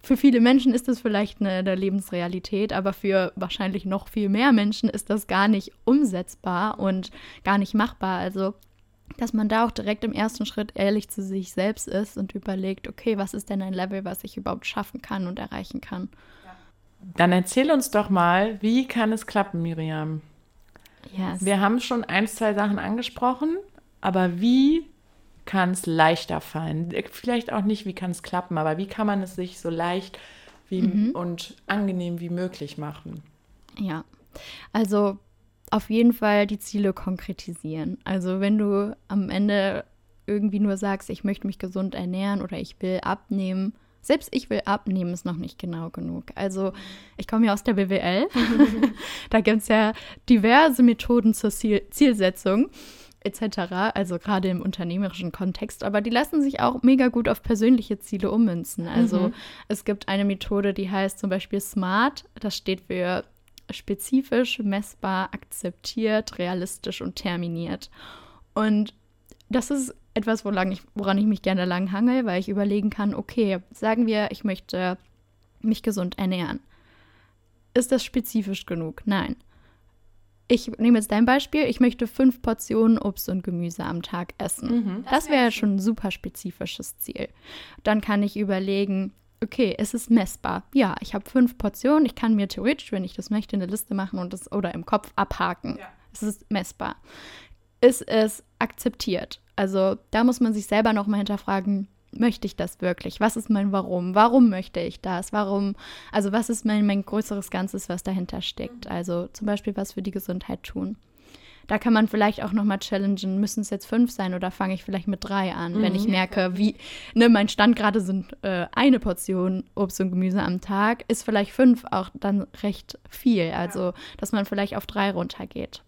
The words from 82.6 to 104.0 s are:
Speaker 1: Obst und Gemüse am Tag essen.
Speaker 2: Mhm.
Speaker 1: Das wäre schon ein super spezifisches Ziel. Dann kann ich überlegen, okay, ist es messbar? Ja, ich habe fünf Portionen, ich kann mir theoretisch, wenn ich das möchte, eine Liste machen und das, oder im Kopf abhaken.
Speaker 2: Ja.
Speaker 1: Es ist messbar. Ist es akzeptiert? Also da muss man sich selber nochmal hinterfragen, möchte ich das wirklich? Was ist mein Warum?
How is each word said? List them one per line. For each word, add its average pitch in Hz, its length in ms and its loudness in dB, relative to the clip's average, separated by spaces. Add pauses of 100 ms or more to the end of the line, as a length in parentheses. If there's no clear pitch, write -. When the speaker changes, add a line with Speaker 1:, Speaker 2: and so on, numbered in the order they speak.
Speaker 1:
Obst - 300 -4
und 185 160 -4
Gemüse 170 400 -4
am 170 180 -6
Tag - 360 -8
essen. - 320 -6
Speaker 2:
Mhm. 220 420 -2
Speaker 1:
Das 302 180 0
wäre 254 220 4
schon 208 240 0
ein 196 40 0
super 208 300 0
spezifisches - 880 -10
Ziel. - 300 -10 (560)
Dann 214 160 2
kann 208 240 0
ich 202 140 -2
überlegen, 196 720 -2 (320)
okay, 214 340 0
ist - 160 -2
es 233 160 -6
messbar? 190 540 2 (100)
Ja, 233 280 4
ich - 120 -10
habe 202 160 -6
fünf 247 280 2
Portionen, 277 480 2
ich 226 100 -2
kann 226 200 2
mir 202 120 2
theoretisch, 220 460 -2
wenn 190 100 -2
ich 185 100 -10
das - 160 -12
möchte, 214 280 -2
eine 185 80 -2
Liste 202 280 -6
machen 196 260 -4
und 180 120 -6
das, 190 200 -14
oder 190 220 -4
im 170 120 -8
Kopf - 320 -2
abhaken. 175 640 -4
Speaker 2:
Ja. - 80 -16 (260)
Speaker 1:
Es - 100 -10
ist 208 260 -8
messbar. - 460 -6 (840)
Ist 247 260 6
es 220 340 2 (160)
akzeptiert? - 840 -4 (160)
Also 190 400 2 (140)
da 220 120 4
muss 247 160 4
man 220 140 2
sich 208 140 -4
selber 220 260 4
nochmal 208 260 0
hinterfragen, 196 680 -2 (240)
möchte 226 360 0
ich - 80 -8
das - 260 -6
wirklich? 180 380 -4
Was 220 160 2
ist 220 140 -8
mein 202 220 2
Warum? 185 440 -2